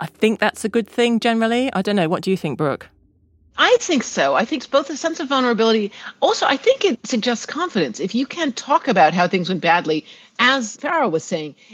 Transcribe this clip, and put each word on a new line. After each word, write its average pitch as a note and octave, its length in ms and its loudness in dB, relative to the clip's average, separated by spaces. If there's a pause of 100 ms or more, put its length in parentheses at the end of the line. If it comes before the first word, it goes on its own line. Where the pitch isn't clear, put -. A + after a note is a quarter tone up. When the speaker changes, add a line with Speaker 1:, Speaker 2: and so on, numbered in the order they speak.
Speaker 1:
I D#3+ 60 -8
think A3 340 0
that's - 240 -2
a A3+ 40 -2
good A3+ 200 -2
thing A#3+ 320 0
generally. A#3 520 0
I - 100 0
don't G#3 140 0
know. E3+ 120 2
What E3+ 140 -2
do F#3 80 -2
you F#3+ 60 2
think, D3 220 -4
Brooke? C#3+ 300 -4 (720)
Speaker 2:
I G4+ 200 6
think C#4+ 240 0
so. C#3 320 0
I G3 80 2
think - 260 -6
both C#4 180 2
a D#4 80 -8
sense E4 220 -4
of D4+ 100 -6
vulnerability. A3+ 640 2 (320)
Also, F#4+ 240 2
I C#4 100 2
think C5 280 2
it E4+ 200 0
suggests A#3 400 -2
confidence. A3 540 -4
If F3+ 160 -4
you B3+ 100 0
can D4+ 280 -4
talk - 340 -2
about A#3+ 280 4
how F3+ 120 2
things F3+ 220 -2
went F#3 140 -4
badly, E3 440 0 (320)
as B3 380 0
Farah D4 340 0
was D#3 140 -2
saying, D#3 320 -6 (180)